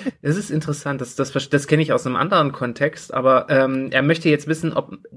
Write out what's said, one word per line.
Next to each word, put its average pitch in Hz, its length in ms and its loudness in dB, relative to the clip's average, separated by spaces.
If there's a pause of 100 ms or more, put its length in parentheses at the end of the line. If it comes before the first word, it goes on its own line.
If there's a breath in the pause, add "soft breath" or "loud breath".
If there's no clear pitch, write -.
(200 loud breath)
es 147 160 0
ist 202 140 -6
interessant, 147 500 -4
das, 127 140 -10
das, 135 180 -4
das 139 340 0
kenn 151 140 2
ich 151 120 0
aus 120 140 0
einem 127 100 -2
anderen 156 360 2
Kontext, 139 640 -6
aber, 131 360 4
ähm, 135 420 2
er 131 100 4
möchte 165 260 2
jetzt 147 200 2
wissen, 160 240 -2
ob - 260 -4 (180)